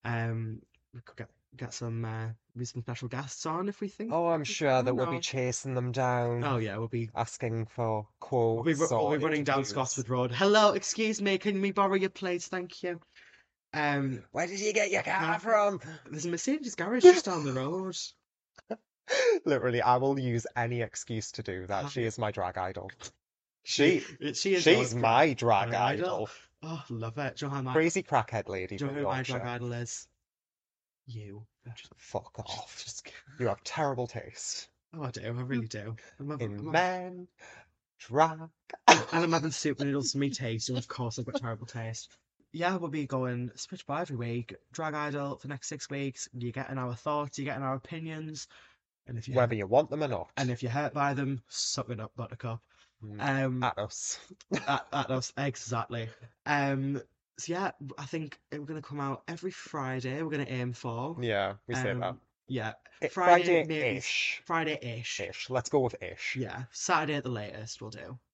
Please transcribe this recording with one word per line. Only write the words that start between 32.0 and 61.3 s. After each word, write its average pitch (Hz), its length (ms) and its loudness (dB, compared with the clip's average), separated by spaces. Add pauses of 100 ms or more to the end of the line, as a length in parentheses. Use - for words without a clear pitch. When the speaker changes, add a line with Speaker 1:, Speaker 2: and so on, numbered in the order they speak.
Speaker 1:
Just, - 220 -8
Speaker 2:
off. - 260 -12
Speaker 1:
just - 200 -12
kidding. - 140 -18 (220)
Speaker 2:
You 123 80 2
have 101 160 -2
terrible 135 420 0
taste. - 600 -10 (260)
Speaker 1:
Oh, 156 100 -8
I 127 60 -4
do. 104 140 -10
I 117 180 -4
really 123 240 -2
do. 110 300 -8 (240)
I'm 143 100 -6
having, 127 220 -4
Speaker 2:
In 101 60 -8
Speaker 1:
I'm - 0 -
having 156 140 -6
Speaker 2:
men, 180 560 0 (680)
drag. 156 400 4 (500)
Speaker 1:
And 165 240 10
I'm 170 200 4
having 156 180 2
soup 143 300 -2
noodles 139 320 0
for 139 60 -2
me 139 120 2
taste, 117 360 -4
so 127 100 -2
of 123 120 -6
course 120 300 -4
I've 120 80 -4
got 127 140 -4
terrible 117 260 -6
taste. 113 440 -8 (420)
Yeah, 175 240 0
we'll 170 140 -4
be 147 160 -2
going 123 480 -2
Switch - 320 -12
Bar 147 160 -4
every 151 140 -6
week, 117 380 -4 (180)
Drag 156 220 -4
Idol 143 420 -4
for - 100 -16
the 139 60 -8
next - 160 -10
six 147 200 -10
weeks. 139 480 -6
You're 120 160 -4
getting 135 240 -6
our 127 180 -4
thoughts, 147 440 -4
you're 139 80 -4
getting 139 160 -4
our 135 120 0
opinions. 156 720 -8 (600)
And 120 120 -8
if 113 80 -8
you 131 80 -6
Speaker 2:
Whether 120 200 6
Speaker 1:
hurt 107 40 0
Speaker 2:
you 98 80 0
want 135 240 6
them 151 140 0
or 139 40 0
not. 92 280 -2
Speaker 1:
and 131 140 0
if 123 120 -4
you're 123 80 -2
hurt 143 220 -2
by 147 220 2
them, 139 340 -2
suck - 420 -4
it 113 80 -6
up, 107 160 -10
Buttercup. 117 460 -8 (420)
Speaker 2:
Mm, 104 180 -12 (260)
Speaker 1:
Um, 127 180 -2
Speaker 2:
at - 140 0
us. - 400 -6 (340)
<laughs> - 160 -2
Speaker 1:
at, 139 240 0
at 139 180 -2
us, 131 280 -2
exactly. 117 680 -4 (360)
Um, 139 560 2 (380)
so 165 160 -4
yeah, 185 160 0 (280)
I 143 60 -10
think 156 340 -6 (140)
we're 147 80 -8
gonna 151 220 -8
come 147 180 -8
out 139 260 -4
every 170 240 -6
Friday, 131 720 -4
we're 160 80 -4
gonna 143 180 -2
aim 123 260 -2
for. 127 460 -6
Speaker 2:
Yeah, 101 340 2 (120)